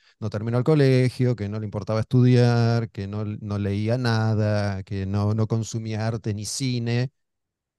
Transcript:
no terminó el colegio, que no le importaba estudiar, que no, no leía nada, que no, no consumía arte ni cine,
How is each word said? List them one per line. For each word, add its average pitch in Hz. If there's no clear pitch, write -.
no 107
terminó 117
el 123
colegio, 127
que 101
no 107
le 107
importaba 107
estudiar, 120
que 98
no, 104
no 104
leía 104
nada, 107
que 95
no, 104
no 110
consumía 110
arte 110
ni 104
cine, 123